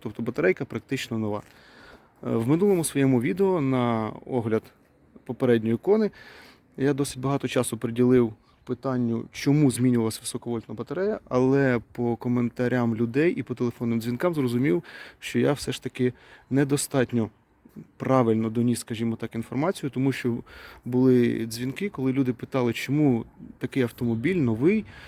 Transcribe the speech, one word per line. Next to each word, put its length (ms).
тобто 220
батарейка 420
практично 540
нова. 240
Е, 100
в 120
минулому 360
своєму 360
відео 400
на 520
огляд 360
попередньої 520
Кони 340
я 180
досить 260
багато 280
часу 300
приділив 540
питанню, 680
чому 380
змінювалася 520
високовольтна 520
батарея, 540
але 520
по 240
коментарям 800
людей 360
і 100
по 120
телефонним 460
дзвінкам 340
зрозумів, 500
що 200
я 140
все 200
ж 100
таки 300
недостатньо 800
правильно 540
доніс, 300
скажімо 360
так, 180
інформацію, 560
тому 220
що 260
були 640
дзвінки, 420
коли 240
люди 200
питали, 400
чому 520
такий 240
автомобіль 540
новий, 480